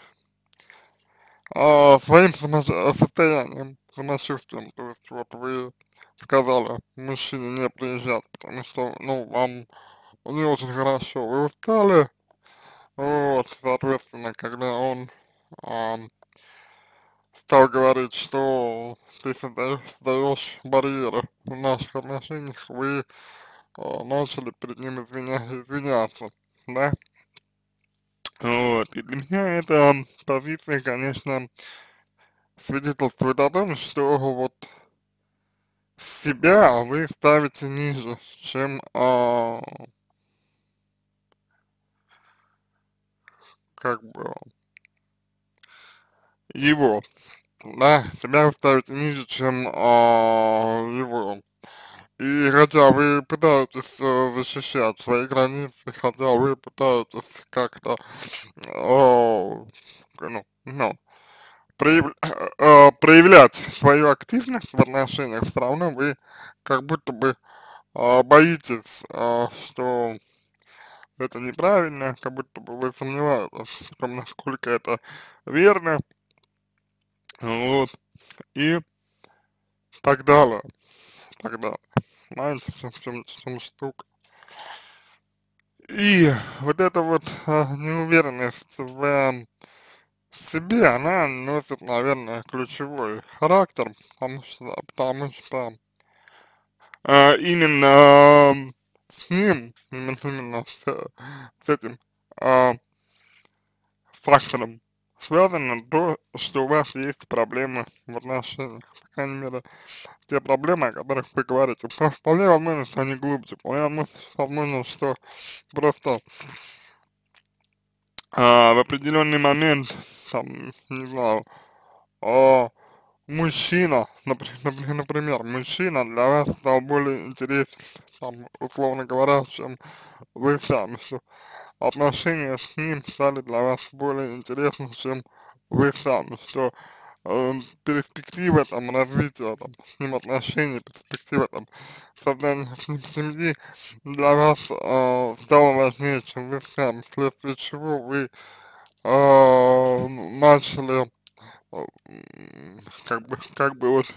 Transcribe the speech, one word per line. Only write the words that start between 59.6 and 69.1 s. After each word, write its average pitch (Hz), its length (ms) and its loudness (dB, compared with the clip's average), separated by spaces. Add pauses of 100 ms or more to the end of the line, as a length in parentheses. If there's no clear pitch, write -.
ну, 101 260 -12 (180)
ну, 127 340 -6 (800)
прояв-, 151 380 2 (440)
э, 143 420 10
проявлять 165 560 10 (200)
свою 143 340 4
активность 240 600 -4
в 131 80 2
отношениях, 131 720 -4
все - 100 -6
равно 151 300 -2
вы 139 260 -4 (460)
как 135 220 -2
будто 147 280 -8
бы, 123 220 -2 (600)
э, 123 280 4
боитесь, 147 840 2
э, 120 380 -4 (200)